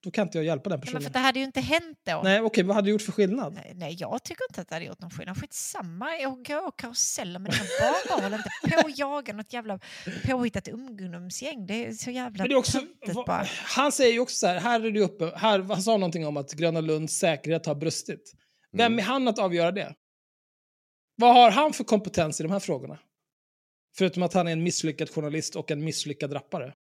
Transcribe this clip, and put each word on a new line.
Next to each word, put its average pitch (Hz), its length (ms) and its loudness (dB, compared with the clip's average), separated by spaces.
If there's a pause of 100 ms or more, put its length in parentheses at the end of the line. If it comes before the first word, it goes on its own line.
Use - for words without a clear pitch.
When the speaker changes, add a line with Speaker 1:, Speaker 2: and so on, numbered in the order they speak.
Speaker 1:
då 180 80 -10
kan 196 160 0
inte 165 100 -4
jag 156 80 0
hjälpa 160 240 -2
den 156 100 -2
Speaker 2:
Nej, - 0 -
men 131 60 -12
Speaker 1:
personen. 151 180 -6
Speaker 2:
för 143 60 -6
det 254 100 -2
hade 262 200 2
ju 269 60 -2
inte 269 160 -4
hänt 311 440 -2
då. 170 180 -2
Speaker 1:
Nej, 196 180 6
okej, 214 220 4
vad 196 120 4
hade 202 120 4
du 208 40 4
gjort 208 100 2
för 202 100 -6
skillnad? 196 420 0
Speaker 2:
Nej, - 220 -16
nej, 170 240 -10
jag 180 240 -6
tycker 349 260 -10
inte - 120 -12
att 175 60 -12
det - 80 -8
hade 170 100 -8
gjort 175 140 -14
någon 175 120 -16
skillnad. 185 300 -10
Skitsamma, 262 760 -8
jag 269 220 -4
åker, 294 200 -6
åker 359 180 -8 (100)
karuseller 196 520 -4
med 196 120 -6
dina - 120 0
barn. 494 300 2 (160)
Bara 320 200 0
håll 208 40 -4
inte - 160 -6 (280)
på - 100 6
och 302 80 -8
jaga 277 380 -4
något 214 200 -12
jävla 220 260 -6 (460)
påhittat 247 420 0
ungdomsgäng. 202 1000 -10
Det 220 200 -4
är 226 60 -10
så 226 200 -8
jävla 240 320 -6
Speaker 1:
Men 247 60 2
det 277 60 4
är - 20 8
också, 254 220 2
Speaker 2:
töntigt 262 360 -8
Speaker 1:
vad, 240 100 -4
Speaker 2:
bara. 190 200 0 (180)
Speaker 1:
han 277 280 2
säger 240 220 6
ju 233 60 2
också 247 160 -2
så 208 120 2
här, 180 120 2
här 226 260 2
är 226 60 2
det 208 100 2
uppe, 165 340 0
här, 202 240 4
han 190 220 -2
sa 220 160 2
någonting 170 300 0
om 147 100 -4
att 143 160 -8
Gröna 160 280 0
Lunds 156 320 0
säkerhet 160 520 0
har 147 100 0
brustit. - 560 -6 (400)
Vem 220 220 4
Speaker 3:
Mm. 233 60 2
Speaker 1:
är 196 40 -2
han 254 240 0
att 220 120 0
avgöra 175 320 2
det? 196 220 -6 (1200)
Vad 240 180 10
har 240 180 12
han 294 220 2
för 247 100 -6
kompetens 170 560 0
i 160 40 -4
de 160 80 -2
här 196 80 -2
frågorna? 143 400 -6 (1000)
Förutom 180 260 2
att 170 100 0
han 175 140 4
är 165 40 0
en 165 120 0
misslyckad 160 460 -2
journalist 151 460 -4
och 160 160 -6
en 147 140 -2
misslyckad 143 500 -4
rappare. 143 380 -8 (160)